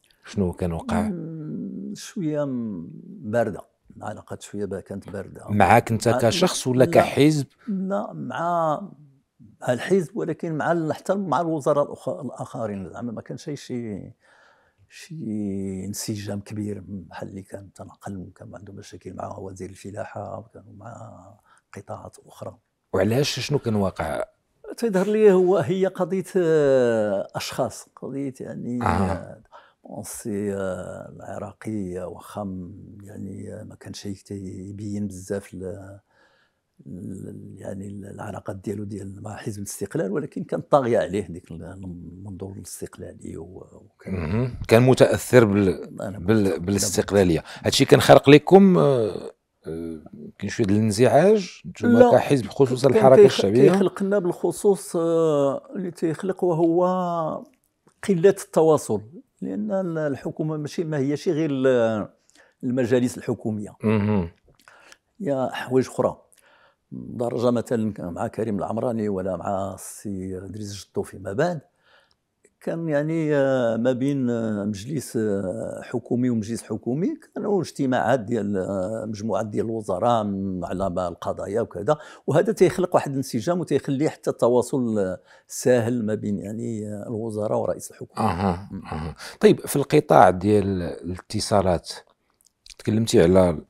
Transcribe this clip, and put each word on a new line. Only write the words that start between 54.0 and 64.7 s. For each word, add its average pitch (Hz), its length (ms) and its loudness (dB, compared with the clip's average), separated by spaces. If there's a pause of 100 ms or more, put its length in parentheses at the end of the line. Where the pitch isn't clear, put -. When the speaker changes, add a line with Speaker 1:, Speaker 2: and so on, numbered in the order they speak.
Speaker 2:
لنا 196 160 2
بالخصوص، 190 760 0
آه، 160 800 2
اللي 180 160 -6
تيخلق 180 520 -4
وهو 170 400 2 (1300)
قلة 185 200 6
التواصل، 156 720 2 (400)
لأن 196 300 -6
ال-، 185 260 -4
الحكومة 156 600 -4
ماشي، 151 260 -6
ما 156 140 -4
هياش 143 320 -2
غير 156 220 0
ال-، 120 560 2 (560)
المجالس 123 540 0
الحكومية. 107 680 -6
Speaker 1:
مهم. 104 460 2 (920)